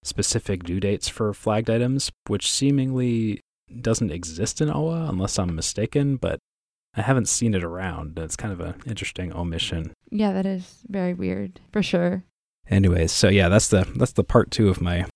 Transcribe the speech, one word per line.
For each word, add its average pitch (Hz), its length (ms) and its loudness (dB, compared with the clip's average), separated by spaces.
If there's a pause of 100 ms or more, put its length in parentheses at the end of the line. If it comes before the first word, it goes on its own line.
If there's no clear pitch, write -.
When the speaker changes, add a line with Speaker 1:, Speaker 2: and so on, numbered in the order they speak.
Speaker 1:
specific - 580 -2
due 87 160 -2
dates 101 300 -2
for 107 260 -2
flagged 110 340 0
items, 123 420 0 (180)
which 101 220 -2
seemingly 127 880 0 (400)
doesn't 113 320 0
exist 85 480 -6
in 151 100 2
oa 160 380 -2
unless 95 300 -2
I'm 87 180 0
mistaken, 135 600 0
but 87 220 -2 (580)
I 104 60 -2
haven't 123 260 2
seen 113 260 0
it 90 100 0
around. 85 500 -6
That's 80 220 -6
kind 104 160 -6
of 87 80 -8
an 85 160 -6 (100)
interesting 90 480 -6
omission. 82 580 -4 (180)
Speaker 2:
Yeah, 208 220 0
that 190 140 0
is 185 420 -8
very 185 260 -2
weird, 101 460 -6 (120)
for 208 100 2
sure. 180 400 0 (480)
Speaker 1:
Anyways, 90 400 4
so - 180 4
yeah, 92 200 6
that's 101 200 6
the, 92 180 4 (100)
that's - 160 0
the - 120 2
part - 280 4
two 107 160 4
of 90 120 2
my 87 360 0